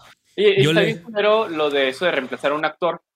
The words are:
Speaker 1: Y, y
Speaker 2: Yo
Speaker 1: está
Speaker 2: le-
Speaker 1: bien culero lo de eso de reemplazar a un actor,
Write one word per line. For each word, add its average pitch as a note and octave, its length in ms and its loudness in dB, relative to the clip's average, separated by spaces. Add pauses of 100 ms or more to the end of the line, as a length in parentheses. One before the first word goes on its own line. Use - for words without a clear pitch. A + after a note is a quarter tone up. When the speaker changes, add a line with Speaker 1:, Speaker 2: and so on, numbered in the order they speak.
(360)
Speaker 1:
Y, G3 100 0
y G3 180 4
Speaker 2:
Yo - 60 4
Speaker 1:
está A3 100 4
Speaker 2:
le- F#3 60 2
Speaker 1:
bien - 160 -4
culero G#3+ 460 0
lo D#3 220 -2
de C#3 180 0
eso C3 160 -4
de F3 60 2
reemplazar C3+ 420 -4
a - 20 0
un D#3 100 -2
actor, E3 360 -4 (160)